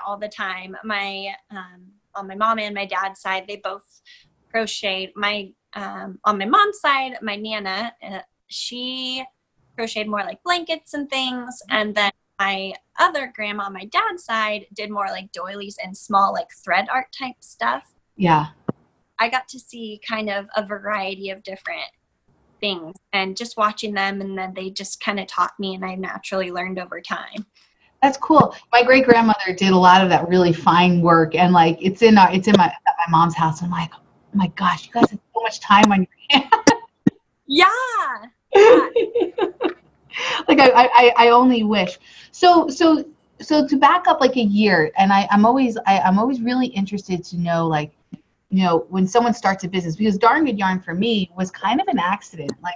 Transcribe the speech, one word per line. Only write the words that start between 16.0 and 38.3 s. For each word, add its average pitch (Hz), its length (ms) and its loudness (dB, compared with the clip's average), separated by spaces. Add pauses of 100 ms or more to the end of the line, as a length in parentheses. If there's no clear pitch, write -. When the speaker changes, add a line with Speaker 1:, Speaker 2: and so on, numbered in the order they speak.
Speaker 1:
like, 175 160 -8 (140)
thread 190 300 -2
art 254 140 -6 (100)
type 254 240 -12
stuff. - 520 -8 (220)
Speaker 2:
Yeah. 160 320 2 (720)
Speaker 1:
I 233 100 0
got 254 200 -6
to 262 100 -20
see 220 480 -16
kind 220 220 -6
of 202 260 -8
a 214 100 -4
variety 196 680 -10
of 190 120 -18
different 175 460 -14 (720)
things 180 340 -8 (160)
and 190 240 -4
just 226 220 -12
watching 214 360 -4
them, 196 280 -4
and 190 160 -10
then 185 160 -10
they 190 160 -12
just 196 320 -14
kinda 202 240 -6
taught - 340 -4
me, 190 160 -6
and 190 100 -12
I 185 100 -10
naturally 190 560 -8
learned 185 280 -8
over 175 220 -14
time. 185 440 -12 (560)
Speaker 2:
That's 277 160 2
cool. - 380 4 (180)
My 240 100 6
great 262 220 6
grandmother 220 520 4
did 190 140 2
a 185 60 6
lot 185 260 8
of 185 60 2
that 170 180 2
really 175 260 4
fine 175 480 4
work, 165 340 4
and, 180 180 4
like, 165 280 4
it's - 200 -4
in 220 160 8
our, 190 160 8
it's 190 140 -2
in 202 100 6
my, 180 100 4
at - 280 -4 (100)
my - 60 -
mom's 165 240 2
house. 160 280 -2
I'm 175 80 -6
like, 165 240 -6
"Oh - 40 -20 (340)
my 196 220 0
gosh, 170 320 -4
you - 60 -20
guys 233 180 2
have 208 80 -12 (140)
so - 80 -6
much 220 200 -6
time 208 300 4
on 190 80 2 (320)
your 277 100 4
hands." - 160 -2
<laughs> - 920 -4
Speaker 1:
Yeah. 339 200 4 (880)